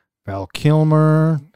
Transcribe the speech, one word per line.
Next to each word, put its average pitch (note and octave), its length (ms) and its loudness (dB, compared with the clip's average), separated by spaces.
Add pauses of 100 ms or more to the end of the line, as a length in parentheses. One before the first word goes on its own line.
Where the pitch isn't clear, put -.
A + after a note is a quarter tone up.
(260)
Val G2 220 -10
Kilmer. D#3 920 0 (160)